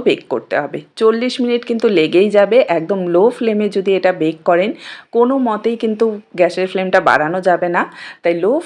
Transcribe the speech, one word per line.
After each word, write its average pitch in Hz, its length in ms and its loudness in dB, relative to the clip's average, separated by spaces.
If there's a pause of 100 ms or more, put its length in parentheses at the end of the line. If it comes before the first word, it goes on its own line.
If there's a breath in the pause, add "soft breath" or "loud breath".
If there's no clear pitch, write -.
বেক 170 140 2 (120)
করতে 113 300 -4
হবে। 143 160 -8 (220)
চল্লিশ 226 420 0
মিনিট 240 280 -2
কিন্তু 233 160 0 (120)
লেগেই 165 380 4
যাবে। 202 200 4 (200)
একদম 175 240 -2 (140)
লো 175 100 4 (120)
ফ্লেমে 214 300 -2 (100)
যদি 196 220 0
এটা 180 140 2 (100)
বেক 160 140 -2 (120)
করেন, 180 220 2 (460 loud breath)
কোনো 247 180 2 (120)
মতেই 226 360 -2
কিন্তু 220 220 -2 (340)
গ্যাসের 180 340 0
ফ্লেমটা 190 360 2
বাড়ানো 151 300 2 (100)
যাবে 175 280 2
না, 185 60 2 (400 loud breath)
তাই 170 200 2
লো 202 100 2 (140)